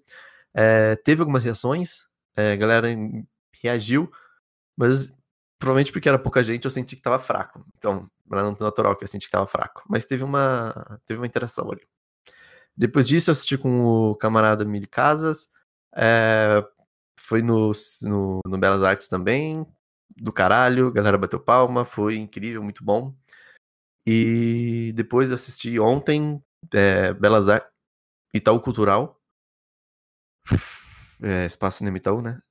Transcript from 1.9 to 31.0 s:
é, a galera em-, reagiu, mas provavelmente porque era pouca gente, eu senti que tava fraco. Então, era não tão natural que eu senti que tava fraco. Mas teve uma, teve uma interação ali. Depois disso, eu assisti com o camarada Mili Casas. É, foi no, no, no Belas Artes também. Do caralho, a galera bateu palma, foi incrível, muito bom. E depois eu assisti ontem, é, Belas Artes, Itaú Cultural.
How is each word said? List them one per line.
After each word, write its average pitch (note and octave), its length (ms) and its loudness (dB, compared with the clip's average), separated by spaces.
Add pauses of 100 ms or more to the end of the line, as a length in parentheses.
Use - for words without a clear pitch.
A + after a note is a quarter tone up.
é, G#2 160 2
a G2+ 40 -2
galera A2+ 340 2
em-, A2 360 -8 (360)
reagiu, A#2+ 480 -2 (680)
mas C3 360 0 (460)
provavelmente C3+ 340 0
porque D#3 160 -2
era C3+ 100 4
pouca C3 240 0
gente, A#2 220 -4
eu C3 60 -4
senti B2+ 260 -8
que - 60 -20
tava B2+ 160 0
fraco. - 460 -8 (120)
Então, G2 320 -6 (220)
era G2 120 -2
não G#2 120 -2
tão G#2+ 120 -4
natural G#2 280 0
que - 100 -12
eu G2+ 40 -12
senti - 180 -12
que - 60 -18
tava G2 140 0
fraco. - 420 -6
Mas A#2 180 -2
teve C3 160 -4
uma, C3 500 -2 (320)
teve A2+ 160 -8
uma B2 60 -6
interação A#2+ 440 -6
ali. - 120 -12 (960)
Depois A#2+ 320 2
disso, D#3+ 220 2
eu - 20 6
assisti C#3 260 -2
com A#2 520 2
o G#2+ 40 -2
camarada A2 500 2
Mili G#2 220 -6
Casas. D3+ 640 -2 (460)
É, A2 680 4 (540)
foi A2+ 240 -2
no, A2 300 2 (300)
no, G2 440 -2
no F#2+ 120 -4
Belas F#2+ 240 2
Artes G2 260 2
também. C#3+ 580 -4 (500)
Do A2 160 -8
caralho, B2+ 560 4
a B2 40 -6
galera G2+ 260 4
bateu F#2+ 220 -4
palma, B2 440 2
foi G#2+ 320 -4
incrível, G#2+ 460 -10
muito G#2 220 -12
bom. A#2+ 300 -2 (920)
E A#2 880 0
depois A#2+ 360 0
eu B2+ 40 -4
assisti A#2+ 440 -8
ontem, D3 640 2 (300)
é, F#2+ 420 4
Belas G2+ 340 4
Artes, G#2+ 220 2 (600)
Itaú A2 280 4
Cultural. A2 600 0 (2000)